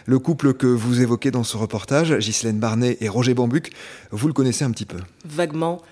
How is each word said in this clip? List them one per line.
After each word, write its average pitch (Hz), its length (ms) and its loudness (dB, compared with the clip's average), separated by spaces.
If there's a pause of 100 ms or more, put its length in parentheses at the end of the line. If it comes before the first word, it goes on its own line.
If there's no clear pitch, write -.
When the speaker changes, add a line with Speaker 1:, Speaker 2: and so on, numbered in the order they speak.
Speaker 1:
Le 131 100 4
couple 139 380 2
que 135 100 0
vous 123 360 4
évoquez 120 280 2
dans 123 140 0
ce - 120 -6
reportage, 135 600 0
Ghislaine 107 400 -2
Barnet 117 420 0
et 110 100 -4
Roger 120 260 2
Bambuc, 123 340 0 (400)
vous 107 160 -4
le 156 80 0
connaissez 131 320 0
un 120 60 0
petit 104 140 -6
peu ? 82 120 -12 (260)
Speaker 2:
Vaguement. 165 560 -4 (120)